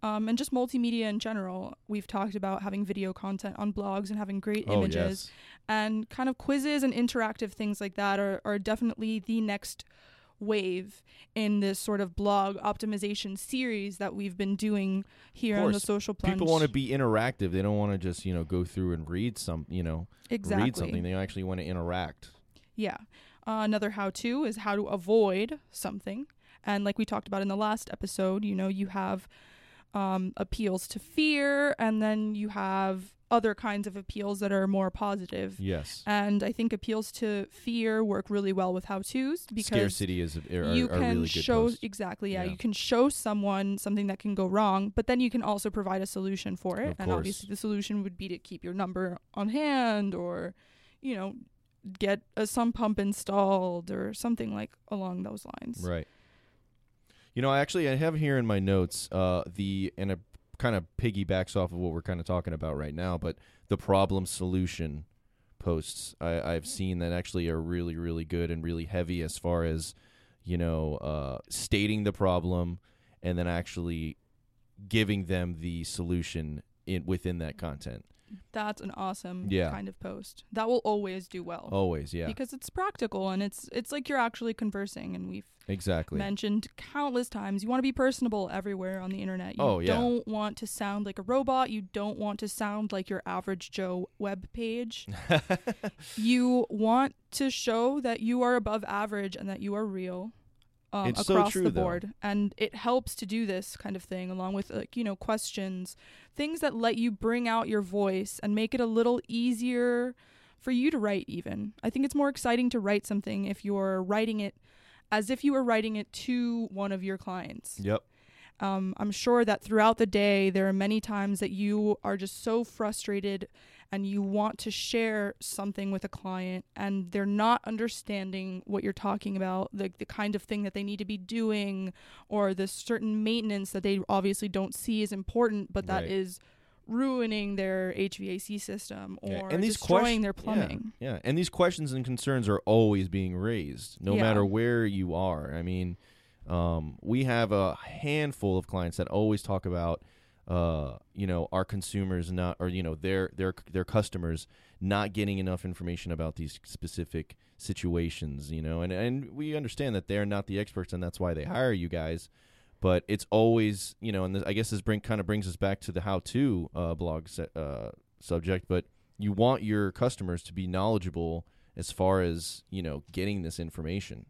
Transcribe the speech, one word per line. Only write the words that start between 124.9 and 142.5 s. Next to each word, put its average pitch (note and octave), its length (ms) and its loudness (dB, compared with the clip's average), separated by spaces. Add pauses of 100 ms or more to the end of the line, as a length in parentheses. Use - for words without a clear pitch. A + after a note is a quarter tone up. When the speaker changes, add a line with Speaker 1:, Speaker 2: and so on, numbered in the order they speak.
Speaker 1:
something G3 520 -4
with F#3+ 140 -2
a F#3+ 40 -4
client F#3 540 -6 (120)
and G3 360 -4
they're G3 140 0
not G#3+ 400 4
understanding F#3+ 1000 -4
what G3 180 -2
you're G3 100 -2
talking G3+ 420 -2
about, F#3+ 380 -2
the, G3 240 -4
the - 80 -8
kind G#3 300 -4
of G3 80 -4
thing G#3 200 -4
that G3 120 -6
they G3+ 80 -4
need G3+ 160 -6
to G#3 60 -4
be G#3 120 -6
doing G3+ 720 -2 (360)
or G3+ 260 2
the F#3+ 140 0
certain G#3+ 560 -2
maintenance G#3+ 480 0
that F#3+ 120 -4
they G3 240 2
obviously G3 400 2
don't G3 280 -2
see G#3+ 260 0
as G#3 100 0
important, G#3 640 0
but G3 140 -2
that F#3 140 0
Speaker 2:
Right. E3+ 100 -4
Speaker 1:
is F#3+ 280 -2 (480)
ruining A3+ 680 0
their F#3+ 400 0
H F#3+ 220 0
V G3 120 -6
A F#3 80 -4
C G3+ 200 -6
system F#3+ 640 -10
Speaker 2:
Yeah, - 180 -4
Speaker 1:
or F#3+ 80 -8
Speaker 2:
and F3 140 2
these A3 140 4
Speaker 1:
destroying A3 420 4
Speaker 2:
ques-, G#3+ 40 2
Speaker 1:
their G3 140 0
Speaker 2:
yeah, - 60 -12
Speaker 1:
plumbing. A3 560 -2
Speaker 2:
yeah, A#2 240 -4
and C#3+ 140 2
these F3 120 2
questions E3+ 440 2
and C3 120 -2
concerns B2+ 440 0